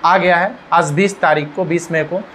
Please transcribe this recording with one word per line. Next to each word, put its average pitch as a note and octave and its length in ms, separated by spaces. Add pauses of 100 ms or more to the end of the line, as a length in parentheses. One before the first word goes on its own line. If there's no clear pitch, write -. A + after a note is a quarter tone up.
आ F3 140
गया F3 180
है G3 180 (180)
आज D#3+ 200
बीस G3 280
तारीख D3+ 360
को, F#3 80
बीस E3 280
मई D#3+ 120
को। E3+ 160 (140)